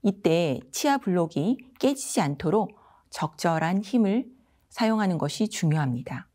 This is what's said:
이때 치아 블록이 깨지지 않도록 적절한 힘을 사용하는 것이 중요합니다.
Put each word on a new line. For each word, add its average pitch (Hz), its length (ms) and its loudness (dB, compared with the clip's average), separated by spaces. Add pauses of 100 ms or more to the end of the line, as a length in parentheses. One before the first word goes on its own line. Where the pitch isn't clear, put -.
이때 170 580 2 (120)
치아 277 260 0
블록이 180 800 -2
깨지지 277 420 -2
않도록 160 560 0 (320)
적절한 165 760 -2
힘을 220 480 0 (380)
사용하는 214 480 0
것이 147 320 -2
중요합니다. 135 880 -2